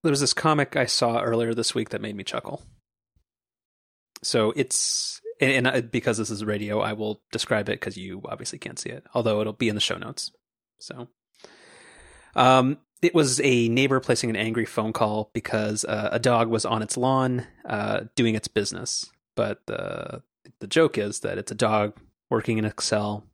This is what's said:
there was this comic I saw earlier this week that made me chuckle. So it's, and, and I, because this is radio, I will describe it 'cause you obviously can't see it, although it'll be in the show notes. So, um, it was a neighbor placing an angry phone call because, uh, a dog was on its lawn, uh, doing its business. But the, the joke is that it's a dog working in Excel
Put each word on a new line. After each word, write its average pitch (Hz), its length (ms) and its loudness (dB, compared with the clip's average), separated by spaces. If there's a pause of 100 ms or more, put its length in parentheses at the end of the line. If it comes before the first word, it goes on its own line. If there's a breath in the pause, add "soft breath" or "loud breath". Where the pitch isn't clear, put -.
there 151 60 4
was 139 80 2
this 131 140 2
comic 151 420 2
I 127 100 2
saw 117 340 0
earlier 117 340 0
this 113 200 -2
week 113 160 -4
that 107 100 -6
made 104 160 -8
me 98 80 -10
chuckle. - 380 -8 (1600)
So 110 340 2
it's, - 640 -2 (200)
and, 135 120 4
and 127 160 4
I, 131 140 2
because 117 360 -2
this 110 120 -4
is 107 140 -6
radio, 104 360 -2
I 107 140 -2
will 107 280 -6 (100)
describe 110 360 -2
it 110 120 -4
'cause - 160 -6
you 95 280 -10
obviously - 340 -10
can't - 200 -12
see - 120 -8
it, 135 140 -14 (100)
although 110 260 2
it'll 107 120 -2
be 113 160 0
in 104 60 0
the 101 60 -2
show 90 180 0
notes. - 340 -10 (480)
So, - 280 -14 (1300 loud breath)
um, 131 440 6 (240)
it 170 120 4
was 139 280 4
a 120 260 4
neighbor 131 320 4
placing 120 300 0
an 110 60 -2
angry 113 280 0
phone 110 280 -2
call 107 420 0
because, 107 500 -2
uh, 107 280 -2
a 113 60 0
dog 117 300 4
was 113 160 0
on 113 180 2
its - 140 -4
lawn, 127 500 2 (200)
uh, 107 380 -2 (100)
doing 113 200 4
its - 140 -4
business. - 640 -4 (260)
But 107 300 -2
the, - 560 -8 (380)
the 104 60 -10
joke 160 300 4
is 104 240 -2
that 95 180 -4
it's 104 140 -8
a - 20 -8
dog 107 400 2 (360)
working 110 280 0
in 107 60 0
Excel 107 680 -2